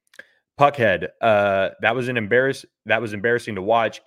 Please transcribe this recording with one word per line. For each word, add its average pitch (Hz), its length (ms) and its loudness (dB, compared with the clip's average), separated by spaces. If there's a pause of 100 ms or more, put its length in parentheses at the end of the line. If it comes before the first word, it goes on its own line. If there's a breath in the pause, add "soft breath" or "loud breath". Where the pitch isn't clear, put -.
(580 loud breath)
Puckhead, 110 520 2 (120)
uh, 101 480 2 (120)
that 107 120 2
was 123 140 -6
an 127 100 -4
embarrass-, 123 480 0 (220)
that 110 120 0
was 110 140 -8
embarrassing 117 420 -2
to 95 60 -6
watch. 110 460 0